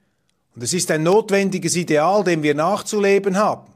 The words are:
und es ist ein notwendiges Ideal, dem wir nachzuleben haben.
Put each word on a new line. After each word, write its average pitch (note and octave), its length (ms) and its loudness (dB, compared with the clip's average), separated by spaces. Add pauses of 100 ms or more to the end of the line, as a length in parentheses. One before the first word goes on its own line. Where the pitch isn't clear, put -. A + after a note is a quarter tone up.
(540)
und A#2 80 -16
es A#2+ 120 -4
ist F3+ 160 -2
ein D#3 120 0
notwendiges F#3 720 0
Ideal, F3 480 2
dem E3+ 180 0
wir D3 120 2
nachzuleben G3 840 0
haben. G3+ 380 -2